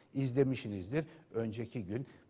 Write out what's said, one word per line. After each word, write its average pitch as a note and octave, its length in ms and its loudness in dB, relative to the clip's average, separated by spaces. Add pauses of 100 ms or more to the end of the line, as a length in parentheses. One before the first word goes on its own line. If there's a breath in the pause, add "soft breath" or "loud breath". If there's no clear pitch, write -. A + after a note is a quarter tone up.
(140 soft breath)
İzlemişsinizdir. C3 920 2 (280 loud breath)
Önceki A2+ 520 -2
gün A#2 220 -4 (220 loud breath)